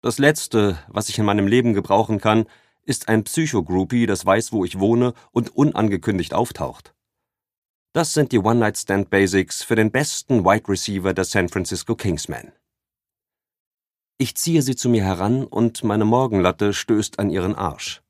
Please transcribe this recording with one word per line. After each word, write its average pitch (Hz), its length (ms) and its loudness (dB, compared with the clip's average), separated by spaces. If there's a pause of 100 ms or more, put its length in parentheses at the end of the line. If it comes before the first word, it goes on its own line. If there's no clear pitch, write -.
Das - 180 -4
Letzte, 110 680 2
was - 220 -6
ich - 100 -6
in 107 60 0
meinem 101 220 2
Leben 120 260 2
gebrauchen 101 480 0
kann, 110 240 2 (380)
ist - 260 -6
ein 110 160 2
Psycho-Groupie, 113 800 -2
das 101 200 -2
weiß, 101 280 0
wo 104 100 0
ich 92 160 -6
wohne 117 340 2 (180)
und 117 220 -2
unangekündigt 101 800 0
auftaucht. 73 640 -6 (960)
Das 160 220 -2
sind 147 180 2
die 117 80 4
One-Night-Stand-Basics 98 1200 0
für 120 120 0
den 110 160 2
besten 123 540 -2
Wide 104 240 2
Receiver 95 440 -2
der 92 120 0
San 92 240 -2
Francisco 95 460 -6
Kingsmen. - 580 -8 (1600)
Ich - 200 -2
ziehe 165 240 2
sie 127 160 0
zu - 100 -2
mir 117 160 4
heran 98 400 0
und 113 400 -2
meine 107 220 2
Morgenlatte 104 680 2
stößt - 480 -2
an 104 100 0
ihren 92 240 -2
Arsch. - 560 -8